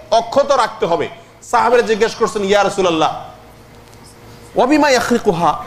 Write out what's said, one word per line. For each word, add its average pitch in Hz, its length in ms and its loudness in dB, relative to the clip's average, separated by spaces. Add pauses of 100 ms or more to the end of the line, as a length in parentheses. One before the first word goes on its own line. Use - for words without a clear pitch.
(120)
অক্ষত 233 400 2
রাখতে 226 340 0
হবে। 160 240 -2 (320)
সাহাবেরা 240 400 2
জিজ্ঞেস 208 340 -2
করছেন, 214 280 -2
"ইয়া 202 200 2
রাসূলুল্লাহ, 170 640 -2 (1300)
ওয়া 226 120 2
বিমা 294 220 2
ইয়াখরিকুহা?" 208 760 0